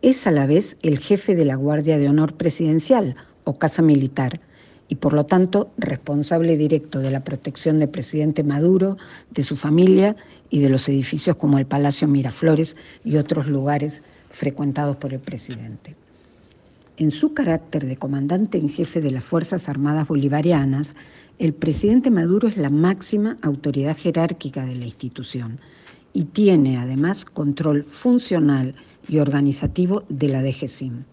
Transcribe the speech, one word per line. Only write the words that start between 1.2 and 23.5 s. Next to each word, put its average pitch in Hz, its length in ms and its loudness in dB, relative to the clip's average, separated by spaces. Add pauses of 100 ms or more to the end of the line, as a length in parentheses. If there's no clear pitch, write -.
de 165 100 4
la 135 120 0
Guardia 151 420 0
de 143 100 2
Honor 151 260 2
Presidencial, 160 800 0 (260)
o - 160 -6
Casa 160 240 0
Militar, 135 580 2 (460)
y - 80 -4
por - 180 0
lo 147 140 2
tanto 190 500 2
responsable 160 800 -2
directo 147 440 0
de 135 100 -2
la 135 140 -4
protección 151 540 -2
del 147 100 2
presidente 151 560 -4
Maduro, 175 520 2 (340)
de - 120 -4
su 139 140 -4
familia 190 580 4 (360)
y 143 100 0
de 139 80 4
los 135 200 2
edificios 143 460 0
como 143 240 2
el 135 80 0
Palacio 143 400 0
Miraflores 151 680 0 (280)
y 156 120 0
otros 147 320 0
lugares 147 560 -2 (260)
frecuentados 143 680 -4
por 135 160 -8
el 131 80 -8
presidente. 117 760 -14 (1000)
En 156 140 0
su 302 240 -2
carácter 165 520 -2
de 131 100 -6
comandante 143 600 -2
en 151 120 0
jefe 160 320 -4
de 147 100 -2
las 131 140 -6
Fuerzas 170 440 -4
Armadas 147 380 -2
Bolivarianas, 143 880 0 (460)
el 156 140 0
presidente 214 560 2
Maduro 190 360 2
es 214 100 0
la 147 140 0
máxima 190 720 0
autoridad 143 540 -2